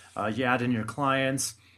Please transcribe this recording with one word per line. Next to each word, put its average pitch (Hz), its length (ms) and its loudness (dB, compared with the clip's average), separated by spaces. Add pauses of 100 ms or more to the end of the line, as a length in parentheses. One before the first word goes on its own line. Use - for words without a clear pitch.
(160)
uh, 101 180 -2
you 127 120 -2
add 123 160 2
in 123 100 2
your 110 140 0
clients, 135 720 0 (220)